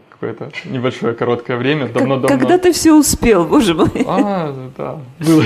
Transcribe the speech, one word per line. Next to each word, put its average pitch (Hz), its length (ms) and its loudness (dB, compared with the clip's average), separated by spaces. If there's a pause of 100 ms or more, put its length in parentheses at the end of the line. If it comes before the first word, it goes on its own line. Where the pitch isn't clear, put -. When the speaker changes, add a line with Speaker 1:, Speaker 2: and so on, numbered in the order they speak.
Speaker 1:
какое-то - 400 -10 (160)
небольшое 123 480 -4
короткое 120 440 -4
время, 139 280 -2
Speaker 2:
Как-, 113 140 -8
Speaker 1:
давно-давно. 131 360 0
Speaker 2:
когда 269 220 2
ты 359 140 2
всё 311 280 4
успел, 226 460 2
боже 208 300 2
мой. 175 140 2 (180)
Speaker 1:
А, 156 680 -4
да, 143 240 -10 (200)
было, 156 260 4